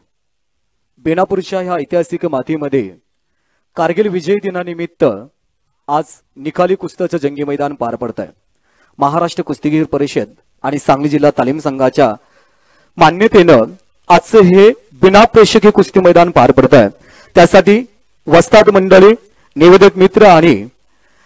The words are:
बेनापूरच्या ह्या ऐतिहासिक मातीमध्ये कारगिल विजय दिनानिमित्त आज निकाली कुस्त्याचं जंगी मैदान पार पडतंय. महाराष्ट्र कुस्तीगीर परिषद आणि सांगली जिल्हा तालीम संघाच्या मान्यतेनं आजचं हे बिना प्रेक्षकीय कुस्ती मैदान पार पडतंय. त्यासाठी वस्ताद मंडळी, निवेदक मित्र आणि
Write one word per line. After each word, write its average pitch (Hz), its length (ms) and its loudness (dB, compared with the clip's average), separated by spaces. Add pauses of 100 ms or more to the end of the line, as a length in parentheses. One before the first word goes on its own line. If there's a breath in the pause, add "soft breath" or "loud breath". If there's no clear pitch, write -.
(960)
बेनापूरच्या 185 640 -6
ह्या 180 120 -8
ऐतिहासिक 170 520 -6
मातीमध्ये 135 680 -8 (800)
कारगिल 175 320 -4
विजय 180 280 -6
दिनानिमित्त 175 720 -8 (840)
आज 147 160 -4 (320)
निकाली 180 400 -4
कुस्त्याचं 175 420 -8
जंगी 143 260 -8
मैदान 143 300 -8
पार - 220 -10
पडतंय. 110 320 -12 (720)
महाराष्ट्र 165 460 -8
कुस्तीगीर 156 420 -6
परिषद 139 480 -8 (300)
आणि 139 160 -8
सांगली 143 300 -4
जिल्हा 147 280 -2
तालीम 135 220 -4
संघाच्या 135 540 -2 (840)
मान्यतेनं 170 680 2 (460)
आजचं 180 320 2
हे 190 280 4 (240)
बिना 196 320 2
प्रेक्षकीय 208 460 2
कुस्ती 196 280 0
मैदान 175 320 2
पार 127 200 2
पडतंय. 127 360 2 (480 soft breath)
त्यासाठी 190 480 2 (440)
वस्ताद 185 420 2
मंडळी, 190 440 4 (420)
निवेदक 190 420 4
मित्र 196 280 2
आणि 156 420 2 (580)